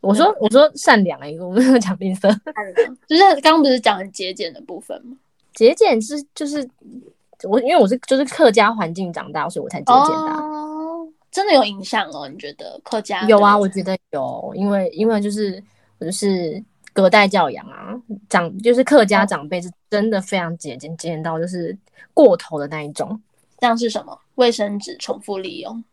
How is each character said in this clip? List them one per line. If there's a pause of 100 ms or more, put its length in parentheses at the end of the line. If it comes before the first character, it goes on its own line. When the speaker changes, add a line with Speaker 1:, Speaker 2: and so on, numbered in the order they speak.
Speaker 1:
我
说，
Speaker 2:
嗯。
Speaker 1:
我
说
善
良
欸，
我
没
有
讲
吝
啬。
Speaker 2:
善 (360)
良， (100)
就
是 (180)
刚
刚
不
是
讲
很
节
俭
的
部
分
吗？ (360)
Speaker 1:
节
俭
是， (100)
就
是 (760)
我，
因
为
我
是， (100)
就
是
客
家
环
境
长
大，
所
以
我
才
节 (160)
俭
的
啊。
Speaker 2:
哦， (240)
真
的
有
影
响
哦？
你
觉
得
客
家
的？
Speaker 1:
有
啊，
我
觉
得 (140)
有，
因
为，
因
为
就
是， (360)
我
就
是 (300)
隔
代
教
养
啊， (300)
长-， (100)
就
是
客
家
长
辈
是 (200)
真
的
非
常
节
俭，
Speaker 2:
哦。
Speaker 1:
节
俭
到
就
是 (360)
过
头
的
那
一
种。 (400)
Speaker 2:
像
是
什
么？ (180)
卫
生
纸
重
复
利
用？